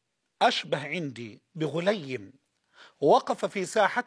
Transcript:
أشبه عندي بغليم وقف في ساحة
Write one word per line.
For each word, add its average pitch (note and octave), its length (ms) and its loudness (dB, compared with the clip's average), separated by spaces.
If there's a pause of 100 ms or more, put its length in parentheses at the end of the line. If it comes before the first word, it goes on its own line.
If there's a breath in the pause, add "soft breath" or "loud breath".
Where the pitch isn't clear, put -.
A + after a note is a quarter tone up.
(420)
أشبه D#3+ 440 0
عندي C3 540 -8 (140)
بغليم D3+ 800 -4 (680 soft breath)
وقف G#3+ 440 4
في G3 220 -4
ساحة G#3+ 400 2